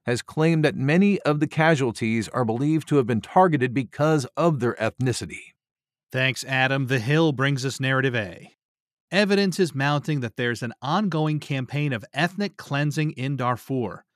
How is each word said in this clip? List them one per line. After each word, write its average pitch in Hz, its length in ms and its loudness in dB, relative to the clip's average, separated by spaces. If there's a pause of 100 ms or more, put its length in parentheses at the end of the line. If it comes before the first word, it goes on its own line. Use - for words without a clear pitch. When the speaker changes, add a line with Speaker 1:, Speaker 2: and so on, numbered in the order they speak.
Speaker 1:
has 120 160 -2
claimed 160 420 0
that 151 140 4
many 180 440 4
of 147 200 0
the 156 60 0
casualties 123 840 2
are 123 160 -2
believed 139 440 0
to 147 80 2
have 131 100 4
been 113 160 0
targeted 151 500 2
because 139 540 0 (100)
of 156 240 2
their 117 140 0
ethnicity. 110 800 -4 (580)
Speaker 2:
Thanks, 131 320 -2
Adam. 131 420 0
The 131 120 0
Hill 151 340 2
brings 135 320 -2
us 135 160 -6
narrative 131 340 0
A. 101 380 -8 (580)
Evidence 196 480 2
is 175 160 2
mounting 143 460 0
that 113 160 -6
there's 120 260 -2
an 117 200 -8
ongoing 156 580 0
campaign 139 540 -4
of 104 180 -6
ethnic 185 460 -4
cleansing 147 540 -2
in 135 240 -6
Darfur. 123 680 -4 (120)